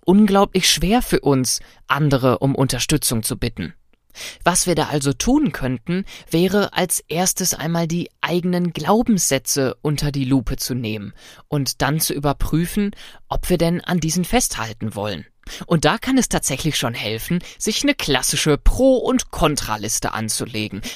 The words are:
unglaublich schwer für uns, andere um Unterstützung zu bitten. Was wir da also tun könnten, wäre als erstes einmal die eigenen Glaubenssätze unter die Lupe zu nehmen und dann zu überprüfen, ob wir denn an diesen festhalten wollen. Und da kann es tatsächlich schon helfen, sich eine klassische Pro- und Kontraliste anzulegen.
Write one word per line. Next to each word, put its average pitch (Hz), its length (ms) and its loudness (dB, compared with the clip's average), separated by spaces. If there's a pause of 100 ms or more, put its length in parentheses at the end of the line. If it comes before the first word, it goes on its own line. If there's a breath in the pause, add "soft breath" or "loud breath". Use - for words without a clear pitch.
unglaublich 196 640 6
schwer 185 300 2
für - 200 0
uns, 131 400 2 (260 soft breath)
andere 139 540 2
um 139 140 0
Unterstützung 127 680 0
zu 110 160 -6
bitten. - 360 -6 (680 loud breath)
Was 175 220 0
wir 175 80 2
da 151 140 0
also 139 240 0
tun 254 400 0
könnten, 143 520 -4 (260 loud breath)
wäre 185 420 2
als - 280 -2
erstes 180 540 -2
einmal 170 320 -2
die 170 240 -4 (100)
eigenen 175 520 0
Glaubenssätze 165 1080 0
unter 147 300 -2
die 139 120 -2
Lupe 131 320 0
zu - 180 -6
nehmen 107 380 -6 (360 loud breath)
und 143 340 -2
dann 147 180 0
zu - 120 -2
überprüfen, 160 800 0 (380 loud breath)
ob - 200 -2
wir 175 100 2
denn 170 220 2
an 170 200 -2
diesen 160 240 0
festhalten 113 680 -2
wollen. 101 320 -6 (400 loud breath)
Und 170 180 2
da 175 140 2
kann 262 200 0
es 220 100 2
tatsächlich 151 500 -2
schon 120 160 -2
helfen, 113 460 -4 (180 loud breath)
sich - 240 -2
eine 277 120 2
klassische 143 640 0
Pro- 262 400 6
und - 340 -2
Kontraliste 110 800 -2
anzulegen. 107 680 -6 (140 loud breath)